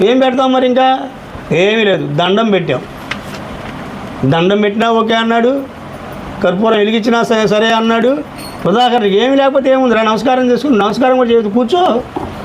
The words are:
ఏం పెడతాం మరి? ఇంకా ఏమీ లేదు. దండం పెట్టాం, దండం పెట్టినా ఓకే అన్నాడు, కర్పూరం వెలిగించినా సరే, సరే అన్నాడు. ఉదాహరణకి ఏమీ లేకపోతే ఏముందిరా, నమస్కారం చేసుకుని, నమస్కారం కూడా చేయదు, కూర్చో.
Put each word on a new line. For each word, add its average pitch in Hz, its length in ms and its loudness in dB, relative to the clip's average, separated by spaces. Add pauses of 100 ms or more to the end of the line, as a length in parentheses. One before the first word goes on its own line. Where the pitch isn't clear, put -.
ఏం 247 140 4
పెడతాం 262 340 2
మరి? 254 140 2
ఇంకా 262 320 2 (540)
ఏమీ 208 320 2
లేదు. 147 300 0
దండం 196 360 0
పెట్టాం, 151 300 0 (1400)
దండం 170 360 2
పెట్టినా 214 300 0
ఓకే 226 240 2
అన్నాడు, 233 480 0 (800)
కర్పూరం 208 340 2
వెలిగించినా 226 440 2
సరే, 220 240 0
సరే 214 240 2
అన్నాడు. 226 480 0 (480)
ఉదాహరణకి 220 500 2
ఏమీ 262 200 2
లేకపోతే 269 340 2
ఏముందిరా, 254 320 2
నమస్కారం 247 480 2
చేసుకుని, 240 280 2
నమస్కారం 233 380 2
కూడా 247 140 2
చేయదు, 226 180 2
కూర్చో. 247 540 0 (420)